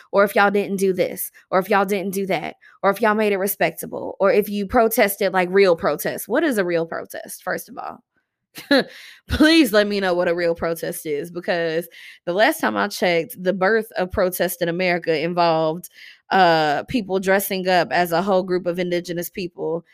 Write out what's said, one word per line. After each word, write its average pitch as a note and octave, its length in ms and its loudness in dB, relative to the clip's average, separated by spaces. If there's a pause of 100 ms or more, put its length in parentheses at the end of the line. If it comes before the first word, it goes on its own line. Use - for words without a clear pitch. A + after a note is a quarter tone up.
(120)
or G3+ 120 4
if G3+ 120 0
y'all G3+ 140 4
didn't G3 280 -2
do F#3+ 140 2
this, F3+ 400 -4 (200)
or F3+ 80 2
if F#3 100 -4
y'all G3+ 160 2
didn't F#3+ 300 -4
do G3 100 -2
that, E3+ 300 -4 (260)
or F#3+ 80 2
if G3 100 -2
y'all A3+ 140 2
made G#3+ 180 2
it G3 60 0
respectable, E3+ 840 -4
or G3 120 4
if G3+ 180 2
you G3+ 160 -4
protested, G#3 680 2
like, F3+ 180 0
real F#3+ 240 6
protest. E3 520 -4
What C4 160 0
is C#4 140 0
a F#3+ 80 0
real E3+ 220 -2
protest, - 560 -12
first E3 260 -8
of - 80 -18
all? - 260 -14 (680)
<laughs> C4+ 120 4 (460)
Please D#4 420 6
let G#3 140 4
me G#3 140 -2
know F#3 160 0
what F3+ 120 2
a E3+ 60 2
real E3+ 220 0
protest E3 500 -6
is, D#3 240 -4
because E3+ 580 -2 (380)
the F3 80 -4
last A#3 260 2
time A3 160 -2
I G3+ 120 0
checked, F3 540 -2
the F#3 120 0
birth G#3+ 420 0
of F3+ 160 -4
protest F3+ 520 -2
in E3+ 40 0
America E3+ 480 -2
involved, E3 760 0 (420)
uh, D#3+ 540 2
people F#3+ 340 -2
dressing F#3+ 480 0
up F3 240 2
as E3+ 200 0
a E3 120 2
whole F#3+ 180 2
group F#3 240 -4
of F3 140 -2
indigenous F3 500 -4
people, E3+ 640 -8